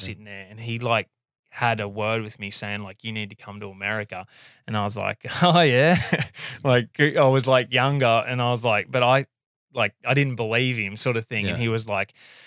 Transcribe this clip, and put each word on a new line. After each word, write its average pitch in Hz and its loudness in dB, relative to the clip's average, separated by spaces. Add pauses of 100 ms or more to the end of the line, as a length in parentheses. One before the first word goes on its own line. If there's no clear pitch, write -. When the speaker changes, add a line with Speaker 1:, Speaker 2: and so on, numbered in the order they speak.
Speaker 1:
sitting 104 -14
there, 98 -18
and 107 -18
he, 117 -8
like, 117 0 (420)
had 117 0
a 104 -4
word 107 -4
with 107 -14
me 101 -10
saying, 104 -6
like, 98 -18
"You 110 -8
need 107 -8
to 104 -20
come 104 -16
to 104 -12
America." 98 -8 (400)
And 110 -4
I 104 0
was 104 -4
like, 101 -4
<laughs> - -4
"Oh, 175 6
yeah." 147 6 (340)
<laughs> - -12
Like, 123 2
I 147 4
was, 131 4
like, 127 2
younger, 127 2
and 127 -4
I 120 0
was 117 -2
like, 104 0
but 127 2
I, 131 4 (460)
like, 107 -2 (100)
I 123 0
didn't 135 0
believe 120 0
him 104 -6
sort 123 -2
of 113 -6
thing. 107 -4
And 87 -2
Speaker 2:
Yeah. 120 -2
Speaker 1:
he 117 0
was 110 -2
like, 98 -4 (340)